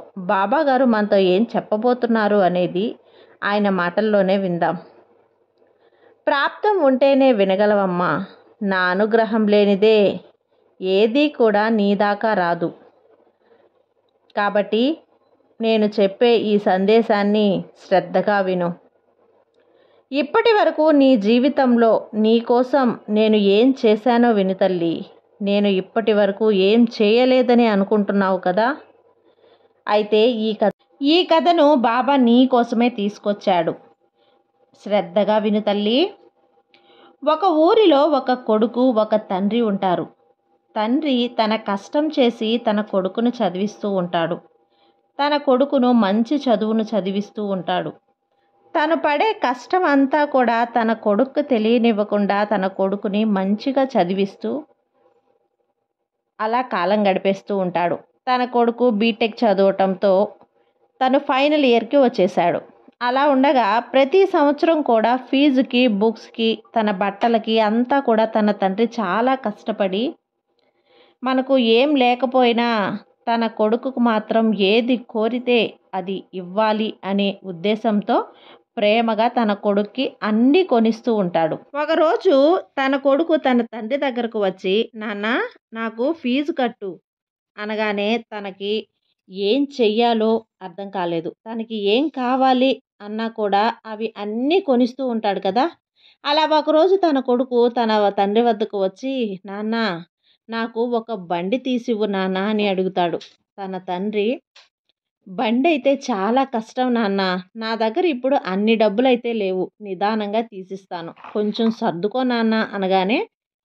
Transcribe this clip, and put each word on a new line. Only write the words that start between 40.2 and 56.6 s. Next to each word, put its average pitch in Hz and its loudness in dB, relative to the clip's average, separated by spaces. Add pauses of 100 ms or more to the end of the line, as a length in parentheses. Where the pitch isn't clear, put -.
తండ్రి 254 0 (120)
తన 220 -2
కష్టం 220 -4
చేసి 240 0 (100)
తన 214 -2
కొడుకును 202 -2
చదివిస్తూ 202 -4
ఉంటాడు. 175 -2 (840)
తన 294 0
కొడుకును 269 2
మంచి 226 2
చదువును 220 0
చదివిస్తూ 202 -4
ఉంటాడు. 180 -4 (840)
తను 320 0
పడే 302 0
కష్టం 330 -2
అంతా 285 2
కూడా 247 0
తన 233 0
కొడుకు 220 -2
తెలియనివ్వకుండా 214 0
తన 202 -2
కొడుకుని 196 -2
మంచిగా 214 0
చదివిస్తూ 196 -2 (1900)
అలా 220 -2